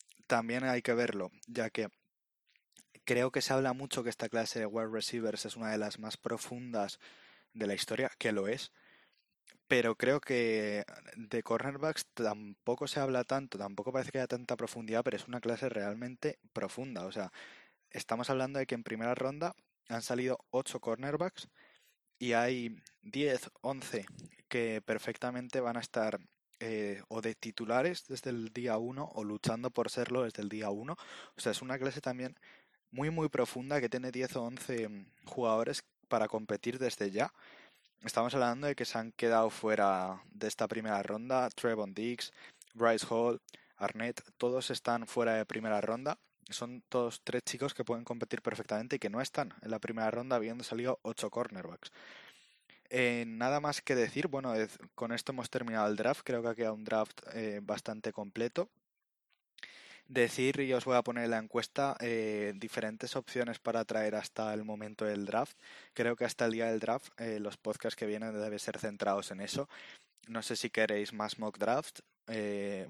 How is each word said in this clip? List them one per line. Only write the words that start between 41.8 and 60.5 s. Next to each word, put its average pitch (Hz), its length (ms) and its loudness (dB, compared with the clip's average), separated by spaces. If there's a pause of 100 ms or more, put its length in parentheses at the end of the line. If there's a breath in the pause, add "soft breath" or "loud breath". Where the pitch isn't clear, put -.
Diggs, 117 380 -2 (420 loud breath)
Bryce 113 340 6
Hall, 117 320 2 (360 loud breath)
Arnett, 110 440 -2 (160)
todos 123 320 0
están 120 380 0
fuera 117 260 4
de 110 120 2
primera 110 360 0
ronda. 120 380 -2 (280)
Son 120 400 -8
todos 120 360 0
tres - 200 -2
chicos 135 300 -2
que 127 100 -4
pueden 117 200 -2
competir 117 400 -4
perfectamente 110 540 -2
y - 20 0
que 104 100 -2
no 113 120 -2
están 139 420 -2
en 110 80 -4
la 110 80 -2
primera 113 320 0
ronda, 123 240 0
habiendo 117 280 0
salido 123 380 -2
ocho 110 300 -4
cornerbacks. 90 600 -6 (1000 loud breath)
Eh, 120 340 2
nada 120 340 2
más 147 220 -2
que 135 140 2
decir, 123 320 4
bueno, 135 260 0
es, 110 240 0 (160)
con 117 180 -4
esto 117 200 -2
hemos 123 180 -4
terminado 113 380 2
el 107 80 4
draft. 117 280 2
Creo 120 200 0
que 117 60 2
ha 113 60 0
quedado 110 200 0
un 107 80 -10
draft, 110 400 0 (100)
eh, 107 300 -2
bastante 107 500 -4
completo. 113 560 -2 (1400 loud breath)
Decir, 127 520 4